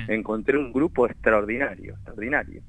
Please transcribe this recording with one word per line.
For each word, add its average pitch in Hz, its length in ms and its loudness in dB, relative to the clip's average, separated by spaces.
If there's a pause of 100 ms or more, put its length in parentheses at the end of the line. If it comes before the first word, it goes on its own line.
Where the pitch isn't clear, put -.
encontré 110 500 0
un 127 160 -2
grupo 131 320 2
extraordinario, 107 880 0
extraordinario. 113 760 -6